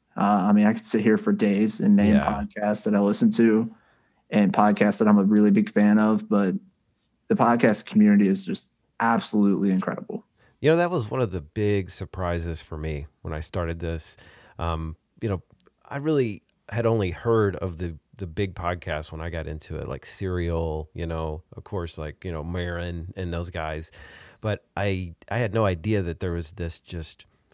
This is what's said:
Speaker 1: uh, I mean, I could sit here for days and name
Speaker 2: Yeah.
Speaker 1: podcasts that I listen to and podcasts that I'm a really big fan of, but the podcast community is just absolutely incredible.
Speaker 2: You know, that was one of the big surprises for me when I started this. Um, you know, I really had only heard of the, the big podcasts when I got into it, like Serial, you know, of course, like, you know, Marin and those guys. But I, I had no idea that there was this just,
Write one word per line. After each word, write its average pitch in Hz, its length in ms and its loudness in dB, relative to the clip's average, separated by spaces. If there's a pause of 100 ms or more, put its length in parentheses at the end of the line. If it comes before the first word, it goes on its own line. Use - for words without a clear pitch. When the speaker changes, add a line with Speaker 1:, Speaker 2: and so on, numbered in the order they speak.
(160)
Speaker 1:
uh, 101 320 2
I 104 60 4
mean, 104 120 6
I 110 80 4
could 113 100 -8
sit 110 180 -2
here 107 160 4
for 104 160 0
days 104 460 0
and - 160 4
name 208 180 6
Speaker 2:
Yeah. 208 120 4
Speaker 1:
podcasts 104 600 -2
that 104 100 2
I 101 40 4
listen 104 320 4
to 113 380 4 (600)
and 98 240 4
podcasts 104 460 4
that 110 80 4
I'm 104 100 6
a 98 60 4
really 104 280 6
big 104 220 2
fan 104 260 4
of, 107 300 2
but 98 260 0 (720)
the 220 80 2
podcast 120 500 2
community 104 420 6
is 95 180 0
just - 260 -10 (280)
absolutely 101 720 2
incredible. - 520 -4 (380)
Speaker 2:
You 135 100 2
know, 165 60 4
that 175 140 0
was 120 200 -4
one 131 100 -4
of 107 100 -2
the 90 100 -6
big 101 500 -2
surprises 87 680 -6
for - 160 -12
me 76 300 -6 (160)
when 85 100 -8
I 78 80 -6
started 82 380 -6
this. 82 380 -8 (420)
Um, 80 360 -4 (240)
you 113 100 -6
know, 92 120 -4 (460)
I 139 100 -10
really 139 460 -2 (260)
had 113 160 -2
only 113 260 2
heard 107 460 2
of 87 220 -6
the, 85 160 -6 (200)
the 95 120 -10
big 92 280 -4
podcasts 85 560 -6
when 80 80 -12
I 82 120 -8
got 80 160 -8
into 78 300 -10
it, 67 120 -8
like 65 160 -10
Serial, 82 880 -4
you 85 140 -8
know, 80 340 -6 (160)
of - 60 -16
course, 85 340 -8
like, 76 260 -12
you 92 80 -8
know, 80 120 -8
Marin 87 760 -8
and 90 160 -6
those 85 160 -6
guys. 80 420 -8 (500)
But 104 220 -4 (140)
I, 92 380 -4 (140)
I 113 100 -4
had 107 160 -2
no 110 100 2
idea 98 380 0
that 85 160 -6
there 92 140 -4
was 85 200 -6
this 85 260 -8
just, - 460 -14 (280)